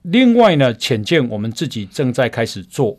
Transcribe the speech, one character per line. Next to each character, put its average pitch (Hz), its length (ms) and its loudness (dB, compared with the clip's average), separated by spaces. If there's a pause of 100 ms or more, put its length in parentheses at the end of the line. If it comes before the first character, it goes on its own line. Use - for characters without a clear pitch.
另 233 340 4
外 214 180 6
呢， 131 200 2
潜 110 280 -4
舰 143 240 0
我 110 100 -6
们 110 140 -6
自 147 160 -6
己 110 180 -8
正 127 280 -4
在 123 160 0
开 117 160 -4
始 98 180 -12
做， 113 360 -4